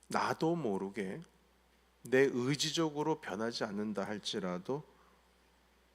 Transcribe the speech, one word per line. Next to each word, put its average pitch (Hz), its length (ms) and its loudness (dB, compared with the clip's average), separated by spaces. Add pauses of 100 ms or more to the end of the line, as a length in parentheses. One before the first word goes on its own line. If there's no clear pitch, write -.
나도 131 480 2
모르게 98 640 -2 (840)
내 127 160 4 (120)
의지적으로 151 880 0
변하지 113 460 -2
않는다 104 400 -2
할지라도 101 840 -4 (1080)